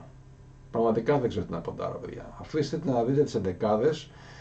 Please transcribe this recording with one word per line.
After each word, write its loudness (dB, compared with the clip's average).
Πραγματικά 2
δεν 2
ξέρω -2
τι -10
να -4
ποντάρω, -6
παιδιά. -12
Αφήστε -2
να 2
δείτε 4
τις -2
εντεκάδες, 2